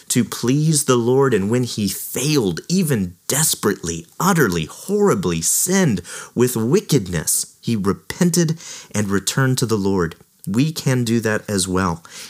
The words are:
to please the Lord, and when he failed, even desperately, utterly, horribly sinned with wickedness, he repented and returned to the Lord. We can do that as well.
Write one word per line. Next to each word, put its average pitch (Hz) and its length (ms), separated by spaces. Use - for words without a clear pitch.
to 120 160
please 147 600
the 127 120
Lord, 127 360
and 98 160
when 123 140
he 117 240
failed, 110 840
even 143 460
desperately, 95 800
utterly, 139 460
horribly 110 760
sinned 180 600
with 123 220
wickedness, 113 920
he 117 160
repented 165 840
and 104 180
returned 123 500
to 123 80
the 107 120
Lord. 95 380
We 127 280
can 127 320
do 117 160
that 107 280
as 95 200
well. 90 340